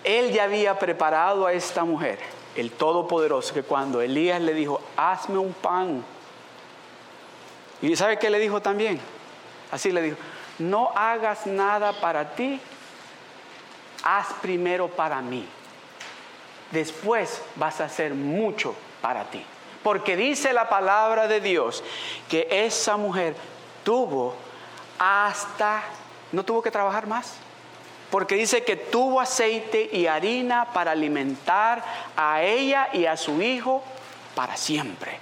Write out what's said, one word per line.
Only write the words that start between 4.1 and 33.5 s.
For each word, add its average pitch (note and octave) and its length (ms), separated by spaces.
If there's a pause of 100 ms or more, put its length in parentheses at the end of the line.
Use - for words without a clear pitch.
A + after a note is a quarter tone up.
le D#3+ 140
dijo, C#3+ 260 (160)
"Hazme F#3 420
un F#3+ 140
pan", F3 520 (1800)
¿y D#3+ 160
sabe G#3 220
qué G#3+ 120
le G#3 80
dijo G#3 220
también? G3+ 400 (720)
Así F3+ 220
le E3+ 100
dijo, D3+ 140 (420)
"No G3+ 380
hagas A3 500
nada G3+ 460
para D#3+ 420
ti, C4+ 260 (1400)
haz F#3+ 240 (160)
primero F3+ 460
para D#3 340
mí. B2 260 (1200)
Después F#3+ 680 (140)
vas D#3 260
a D#3 40
hacer D3+ 280
mucho D3 640 (260)
para A2+ 240
ti". - 220 (380)
Porque G3 320
dice C4+ 360
la A3+ 160
palabra G#3+ 600
de G#3+ 120
Dios D#3+ 440 (440)
que E3 220
esa G#3 460
mujer F#3 400 (480)
tuvo D3+ 500 (640)
hasta, G#3 840 (480)
no F#3+ 120
tuvo A3+ 160
que A3+ 120
trabajar G#3 340
más. A3+ 300 (720)
Porque F#3+ 240
dice A3+ 280
que G#3+ 140
tuvo B3+ 460
aceite A3 680
y F3 160
harina A#3+ 680
para E3+ 160
alimentar D#3 920 (320)
a D#3 280
ella C4+ 500
y F3 140
a D#3+ 100
su D3+ 240
hijo B3+ 420 (520)